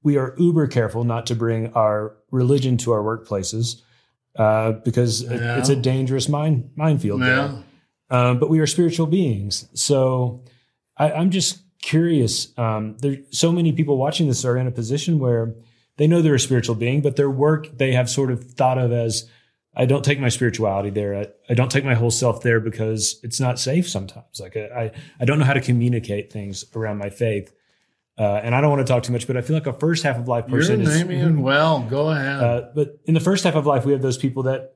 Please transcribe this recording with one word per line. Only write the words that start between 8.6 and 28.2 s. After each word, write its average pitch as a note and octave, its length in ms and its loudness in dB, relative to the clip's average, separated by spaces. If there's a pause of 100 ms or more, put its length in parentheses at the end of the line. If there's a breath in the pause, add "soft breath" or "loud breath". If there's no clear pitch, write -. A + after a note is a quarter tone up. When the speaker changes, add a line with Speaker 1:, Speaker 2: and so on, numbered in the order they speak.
Speaker 1:
are D3+ 60 2
spiritual E3 400 0
beings. B2 680 -2
So B2+ 680 0 (520 soft breath)
I, D3 160 2
I'm E3+ 180 2
just - 280 -2 (240)
curious. D3+ 760 0
Um, A2 420 -4
there, C#3 180 -4 (120)
so E3 220 2
many E3+ 200 2
people C#3+ 260 0
watching D3 300 0
this B2 180 0
are A#2+ 100 0
in B2+ 100 -2
a B2 40 -4
position C3+ 480 -2
where A#2 360 0 (440 soft breath)
they D3+ 80 4
know E3 160 4
they're D#3 120 4
a A#2+ 60 4
spiritual A#2+ 340 0
being, B2 280 0
but C#3+ 140 0
their C#3 140 2
work D3 460 0
they C3 160 0
have B2 160 2
sort C3+ 220 0
of A#2+ 220 -4
thought C3 260 2
of B2 140 2
as, A#2 360 -2 (480 soft breath)
"I B2 80 2
don't C3+ 200 2
take C#3 160 2
my B2+ 100 2
spirituality G#2 600 0
there. G2+ 260 -4
I, G#2 100 -6 (240)
I A#2 40 2
don't B2 160 2
take C#3+ 140 0
my C3+ 100 2
whole A#2 160 2
self A#2 320 0
there A#2 180 2
because A2 600 -4
it's A#2 180 -8
not B2 200 -2
safe E3 280 0
sometimes. - 520 -10
Like, A2+ 160 -14
I, A2 40 -4 (240)
I, A2 60 -6 (300 loud breath)
I B2+ 60 0
don't D3 120 4
know D3+ 60 4
how C3+ 100 4
to C3 60 2
communicate A#2 720 -2
things G2+ 320 -10 (100)
around A2 240 -6
my G2+ 120 -8
faith." G#2 420 -4 (680)
Uh, G#2 240 0